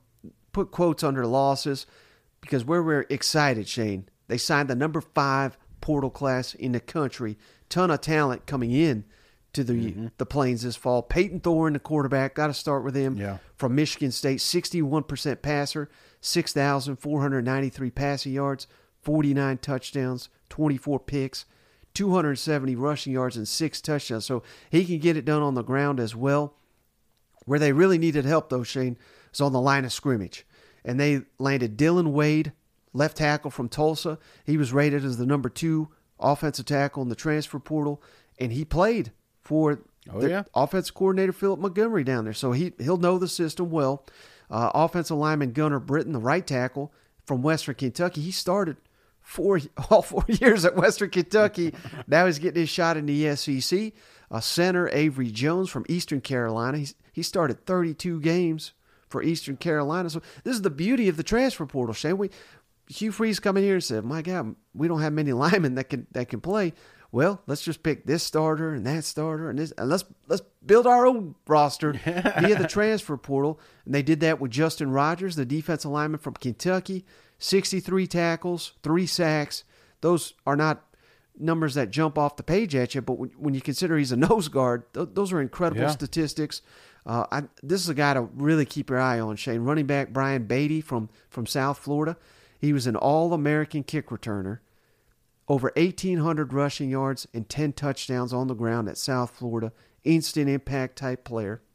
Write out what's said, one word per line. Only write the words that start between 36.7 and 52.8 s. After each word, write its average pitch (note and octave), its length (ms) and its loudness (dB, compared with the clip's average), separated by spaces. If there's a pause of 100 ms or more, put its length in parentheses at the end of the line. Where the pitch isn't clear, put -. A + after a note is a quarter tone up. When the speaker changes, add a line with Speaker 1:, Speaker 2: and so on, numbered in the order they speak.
Speaker 1:
in B2 60 -4
the A#2 60 -4
transfer D3+ 440 -2
portal, D3 420 -4 (360)
and B2 140 -4
he C#3+ 140 -4
played F3 460 2 (300)
for D3+ 380 2 (300)
Speaker 2:
Oh, - 100 -8
Speaker 1:
the C3+ 100 2
Speaker 2:
yeah? F#3+ 140 -2 (100)
Speaker 1:
offensive E3 420 0
coordinator, F#3+ 360 2
Philip G3 300 0
Montgomery, G3+ 420 2
down B2 220 0
there. A2 80 -6
So B2+ 180 -2
he, D3+ 280 0
he'll E3 180 2
know F3 200 4
the F3+ 120 -2
system E3+ 420 -2
well. C#3+ 340 0 (460)
Uh, A2+ 220 0
offensive E3 420 0
lineman D3 380 0
Gunnar D3 260 2
Britton, D3+ 320 -2
the C#3 80 -4
right C#3+ 260 0
tackle C3+ 480 -4 (320)
from C3 180 -2
Western D3+ 320 0
Kentucky, E3 460 -2
he E3+ 100 -6
started F#3 440 0 (460)
four, F3+ 400 0 (140)
<laughs> C#3 140 -6
all D#3 120 8
four - 260 0
years G#3 380 6
at F3 100 4
Western F#3+ 360 4
Kentucky. F#3 600 2 (180)
Speaker 2:
<laughs> - 160 -12
Speaker 1:
Now D#3+ 180 6
he's E3 140 2
getting E3+ 200 -2
his D#3+ 100 0
shot E3 280 0